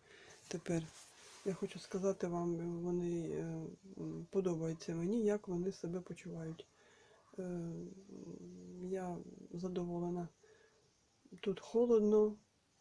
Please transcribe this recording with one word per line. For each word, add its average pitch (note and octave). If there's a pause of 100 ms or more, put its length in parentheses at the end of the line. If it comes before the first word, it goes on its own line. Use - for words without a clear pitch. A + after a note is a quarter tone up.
(480)
тепер. E3 (640)
Я G3
хочу F#3
сказати F#3+
вам, F3 (260)
вони, F3
е, D#3+ (360)
м, E3
подобається E3
мені, F#3+
як G#3
вони F3+
себе F3+
почувають. E3+ (720)
Е, F3+ (1200)
я F3+ (360)
задоволена. F3 (1120)
Тут F#3+
холодно, G#3+ (460)